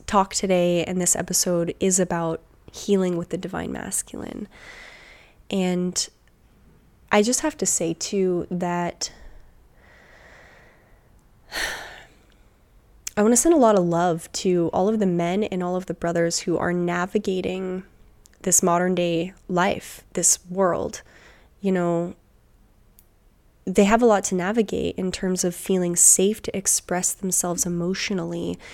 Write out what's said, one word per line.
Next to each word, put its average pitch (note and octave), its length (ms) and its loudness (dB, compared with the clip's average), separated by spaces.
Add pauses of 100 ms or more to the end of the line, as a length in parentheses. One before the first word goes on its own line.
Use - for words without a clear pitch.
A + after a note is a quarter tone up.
talk G3 280 2
today F3 500 2
and F#3 160 -2
this F3 160 2
episode F3 640 -2
is F#3 180 2
about E3+ 440 -2 (280)
healing F#3 460 0
with E3+ 140 -6
the F#3+ 80 -4
divine - 340 -6
masculine. - 760 -8 (1040)
And F3+ 560 -2 (1040)
I G#3 120 4
just B3 180 0
have D#4 180 -4
to F#3+ 80 -2
say, E3 280 -2
too, F#3 560 -2
that F3 600 -4 (2500)
<sighs> - 1700 -12
I G#3+ 60 2
want A3 100 6
to A#3+ 40 6
send E4+ 180 4
a D#4 40 6
lot A3 200 8
of F3 60 4
love E3+ 480 0
to F3 400 0
all F#3+ 160 2
of A3 100 0
the G3+ 80 2
men F3 380 0
and F3+ 180 -4
all F3+ 140 -2
of F#3 100 -6
the E3+ 80 -6
brothers E3+ 460 -2
who E3+ 180 -2
are F3 140 0
navigating F#3 1120 -2 (580)
this F3+ 200 2
modern F3+ 320 4
day F3 380 0 (160)
life, - 640 -2
this - 260 0 (120)
world. F3+ 520 0 (580)
You G3 120 0
know, F3 420 0 (1500)
they F#3+ 200 4
have A3+ 180 4
a A#3+ 40 6
lot G3 180 6
to - 100 -2
navigate G3 600 -2
in F#3 160 -2
terms F#3 320 -2
of F3 100 -2
feeling F3+ 400 0
safe G3 480 4
to - 140 -8
express - 560 -2
themselves F3+ 520 -2
emotionally F3 920 -4 (160)